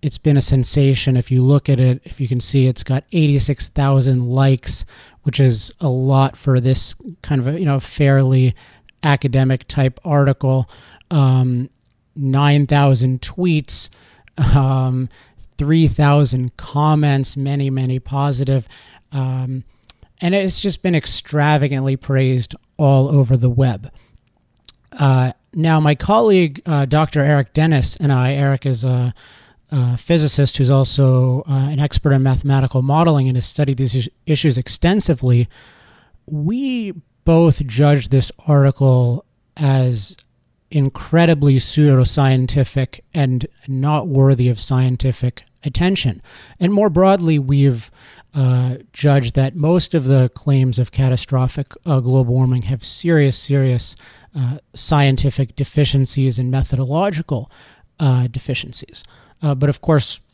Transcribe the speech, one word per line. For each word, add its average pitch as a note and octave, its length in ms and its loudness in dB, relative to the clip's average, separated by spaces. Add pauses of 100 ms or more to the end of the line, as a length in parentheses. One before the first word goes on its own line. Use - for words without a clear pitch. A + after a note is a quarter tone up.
It's - 180 -8
been D3 180 2
a C3+ 60 2
sensation. C3+ 720 0
If B2 160 -2
you B2+ 100 2
look C#3 260 2
at C3 120 2
it, B2+ 240 2
if - 160 -16
you B2+ 80 -4
can B2+ 100 -2
see, C3 300 0
it's - 160 -4
got C3+ 260 -2
eighty-six C#3+ 580 0
thousand C3+ 580 0
likes, C3+ 600 -2 (380)
which C#3 160 -2
is A#2+ 400 0
a D#3+ 80 -2
lot C3+ 480 0
for B2+ 240 0
this B2+ 340 -2 (260)
kind C#3 200 -4
of A#2+ 80 -4
a, D3+ 100 -6
you F#3 80 -2
know, C#3 140 0
fairly C3 760 2 (480)
academic C3 640 0
type C3 380 -2
article. C3+ 680 0 (400)
Um, C3 580 2 (460)
nine C#3+ 540 0
thousand C3 540 2
tweets, - 680 -4 (640)
um, C3 540 0 (480)
three D#3 320 2
thousand C#3 680 0
comments, D3 800 -2
many, C#3 320 -4
many C3 300 -2
positive. C3+ 680 -2 (420)
Um, C3 540 -6 (560)
and F3 120 0
it's F#3+ 280 -2
just G3+ 200 -4
been F3+ 140 0
extravagantly C#3+ 1000 0
praised C3 580 -2 (220)
all C#3 320 4
over C3+ 280 4
the B2 140 2
web. A#2 400 -2 (1040)
Uh, C3 360 2 (220)
now, D#3+ 260 2
my D3+ 160 2
colleague, G3 680 2
uh, D3 180 0
Doctor D3+ 360 0
Eric C#3+ 320 0
Dennis, D3+ 440 0
and C#3+ 160 0
I, B2+ 220 0
Eric C#3 300 -2
is B2+ 200 -2
a, B2 280 -2 (580)
a B2 260 0
physicist D3+ 600 0
who's C3 140 2
also, C3 800 2
uh, C3+ 220 0
an D3 80 -4
expert C#3+ 340 0
in C3+ 100 2
mathematical C3+ 600 0
modeling C#3+ 460 2
and B2+ 80 -2
has A#2+ 100 -4
studied C#3 300 -2
these B2+ 180 -2
is-, B2 160 -2 (160)
issues C#3+ 320 0
extensively. B2+ 880 0 (800)
We G#3+ 640 -4 (320)
both E3 420 2
judged C3+ 440 0
this C3 220 0 (140)
article C3+ 760 2 (320)
as B2+ 600 -2 (540)
incredibly C#3+ 840 2
pseudoscientific C3 1400 0 (140)
and B2+ 320 -2 (200)
not C#3+ 420 -2
worthy C3+ 400 2
of A2+ 100 -2
scientific B2+ 840 -2 (200)
attention. F3 580 -2 (380)
And F3+ 120 0
more G3+ 180 2
broadly, F3 480 2
we've, C3+ 520 0 (440)
uh, B2+ 420 0 (160)
judged C#3 420 0
that C3+ 220 0
most E3 380 0
of D3 100 0
the C3 300 2
claims C3 440 0
of B2 140 -4
catastrophic, C3 800 -2 (120)
uh, C#3 160 0
global B2+ 340 0
warming B2+ 280 0
have G#2+ 220 -6
serious, D3+ 520 0
serious, C3+ 600 -2 (400)
uh, C3 220 -4 (160)
scientific C#3 840 -2
deficiencies C3+ 840 -2
and B2+ 120 -4
methodological, C3+ 1000 -4 (480)
uh, B2+ 300 0
deficiencies. - 760 -10 (380)
Uh, D3 140 -2
but C#3 160 0
of - 100 -6
course - 400 -2 (140)